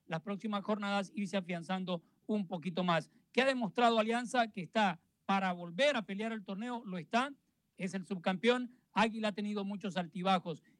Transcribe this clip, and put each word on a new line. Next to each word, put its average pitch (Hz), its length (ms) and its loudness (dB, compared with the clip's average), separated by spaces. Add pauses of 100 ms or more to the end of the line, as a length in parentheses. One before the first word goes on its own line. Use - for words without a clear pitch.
las 165 160 -4
próximas 202 420 -4
jornadas, 202 520 0
irse 196 220 -2
afianzando 180 640 -2 (240)
un 214 200 0
poquito 180 360 -4
más. 165 260 2 (220)
¿Qué 240 100 2
ha 269 40 4
demostrado 240 520 4
Alianza? 226 540 2
Que 190 100 -8
está 185 380 2 (260)
para 190 280 2
volver 180 420 2
a 226 80 0
pelear 214 300 -4
el 214 100 -8
torneo, 233 420 -6
lo 185 120 -6
está, 233 340 0 (460)
es 180 160 -4
el 190 120 -6
subcampeón. 226 640 0 (220)
Águila 214 380 2
ha - 20 -2
tenido 208 320 -4
muchos 196 340 -6
altibajos. 180 640 -2 (180)